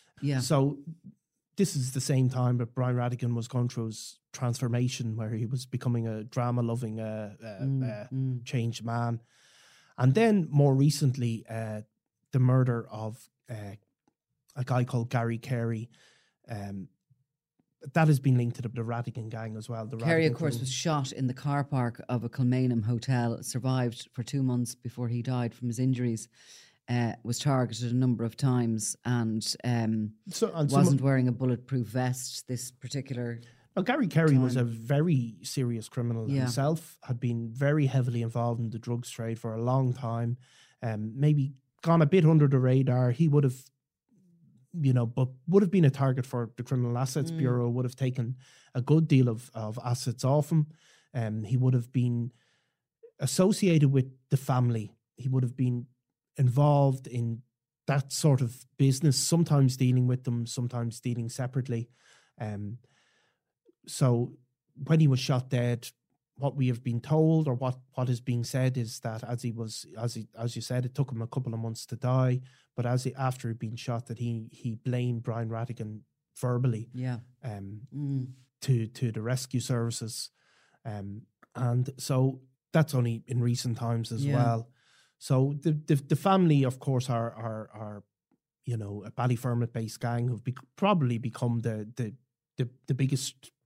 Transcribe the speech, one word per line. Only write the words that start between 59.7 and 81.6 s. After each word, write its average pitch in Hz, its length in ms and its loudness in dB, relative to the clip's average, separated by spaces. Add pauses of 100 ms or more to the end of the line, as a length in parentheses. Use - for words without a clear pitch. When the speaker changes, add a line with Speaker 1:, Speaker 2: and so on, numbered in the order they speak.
Speaker 2:
dealing 127 300 4
with 123 180 -2
them, 117 220 -2
sometimes 117 540 -6
dealing 120 280 -6
separately. 123 600 -4 (520)
Um, 104 380 -8 (1080)
so 123 460 2 (520)
when 160 160 4
he 151 80 8
was 127 120 4
shot 127 300 0
dead, 120 380 0 (480)
what 135 200 -4
we 127 120 0
have 120 140 -2
been 120 180 -4
told 160 480 4
or 123 60 0
what, 127 240 -4 (160)
what 127 140 -2
is 120 120 -2
being 120 240 -2
said 131 340 0
is 113 220 -6
that 110 240 -8
as 120 180 -6
he 117 100 -4
was, 113 320 -10 (140)
as 117 160 -4
he, 110 120 -10 (120)
as 120 180 -6
you 113 60 -6
said, 123 240 -2
it 123 80 -10
took 139 160 -2
him 113 100 -6
a 117 60 -4
couple 123 260 -6
of 113 80 -4
months 113 260 -8
to 117 100 -10
die. 127 440 2 (360)
But 120 100 -2
as 123 180 0
he, 131 100 -6
after 131 340 -4
he'd 113 100 -6
been 113 180 -8
shot, 120 300 -6
that 117 120 -10
he, 117 320 -4
he 113 240 -8
blamed 123 480 -2
Brian 113 280 -4
Ratigan 113 500 -8 (380)
verbally, 123 560 0
Speaker 1:
Yeah. 127 240 -4 (260)
Speaker 2:
um, 104 380 -10 (120)
Speaker 1:
Mm. 139 340 -4 (340)
Speaker 2:
to, 117 240 0
to 113 260 -6
the 110 80 -8
rescue 123 400 -4
services, 117 680 -4 (560)
um, 104 360 -10 (320)
and 123 440 0